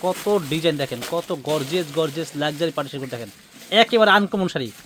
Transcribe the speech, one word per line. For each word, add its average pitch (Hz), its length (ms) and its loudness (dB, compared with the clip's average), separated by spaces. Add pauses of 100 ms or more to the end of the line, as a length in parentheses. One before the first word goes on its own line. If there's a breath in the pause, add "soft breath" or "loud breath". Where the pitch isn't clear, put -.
কত 190 380 0 (100)
ডিজাইন, 156 280 0
দেখেন 131 220 -4 (120)
কত 170 320 -4
গর্জিয়াস, 151 420 -2 (100)
গর্জিয়াস 160 400 -2
লাক্সারি 151 360 -2
পার্টি 139 200 -6
শাড়িগুলো, 135 260 -8
দেখেন 113 120 -10 (420)
একেবারে 220 400 6
আনকমন 196 360 4
শাড়ি। 123 240 -4 (140)